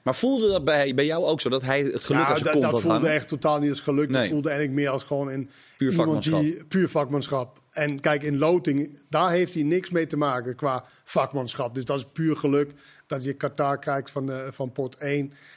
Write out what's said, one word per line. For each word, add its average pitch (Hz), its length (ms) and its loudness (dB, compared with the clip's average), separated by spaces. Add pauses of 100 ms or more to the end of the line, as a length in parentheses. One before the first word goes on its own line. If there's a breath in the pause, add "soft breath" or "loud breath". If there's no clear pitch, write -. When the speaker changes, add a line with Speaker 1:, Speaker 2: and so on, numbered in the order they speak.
Speaker 1:
Maar 127 120 0
voelde 240 340 2
dat 175 160 0
bij, 143 300 4
bij 143 100 4
jou 160 200 0
ook 143 160 0
zo, 120 80 -2
dat 131 120 0
hij 135 200 0
het - 220 -2
geluk 135 180 2
Speaker 2:
Ja, 135 60 2
Speaker 1:
aan 143 100 2
zijn 151 60 -2
Speaker 2:
dat, 156 80 0
Speaker 1:
kont 147 120 4
Speaker 2:
dat - 80 2
Speaker 1:
had 117 100 2
Speaker 2:
voelde 135 160 2
Speaker 1:
hangen? 156 160 2
Speaker 2:
echt 147 140 -2
totaal 151 320 0
niet 147 100 0
als 139 100 -2
geluk. 143 300 0
Speaker 1:
Nee. 127 120 2
Speaker 2:
Dat 101 100 0
voelde 147 180 -2
eigenlijk 143 300 -2
meer 143 100 0
als 131 140 -4
gewoon 143 260 -4
een, 135 200 -8 (280 loud breath)
Speaker 1:
Puur 135 140 0
Speaker 2:
iemand 165 160 2
Speaker 1:
vakmanschap. 156 340 2
Speaker 2:
die, 165 240 -2
puur 185 240 2
vakmanschap. 139 720 -2 (100)
En 147 280 -2
kijk, 147 240 0
in 143 140 -2
loting, 151 600 2 (120)
daar 170 220 2
heeft 175 220 0
hij 156 100 -2
niks 175 260 0
mee 165 180 0
te 151 100 -4
maken 127 380 -2
qua 131 300 -2 (180 loud breath)
vakmanschap. 127 720 -2
Dus 131 100 -6
dat 139 120 -2
is 123 160 -8
puur 160 240 0
geluk 143 340 2 (360 loud breath)
dat 139 160 -6
je 135 100 -4
Qatar 143 460 -2
krijgt 139 320 -4
van, 135 200 -6
eh, 131 60 -8 (140)
van 127 200 -8
pot 131 240 -6
één. 143 380 -4 (240 loud breath)